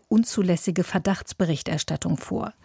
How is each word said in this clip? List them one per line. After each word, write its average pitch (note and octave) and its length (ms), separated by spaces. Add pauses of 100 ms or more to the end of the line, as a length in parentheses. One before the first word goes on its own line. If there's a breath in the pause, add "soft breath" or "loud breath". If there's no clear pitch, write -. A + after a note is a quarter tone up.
unzulässige F#3 760
Verdachtsberichterstattung - 1300
vor. - 360 (120)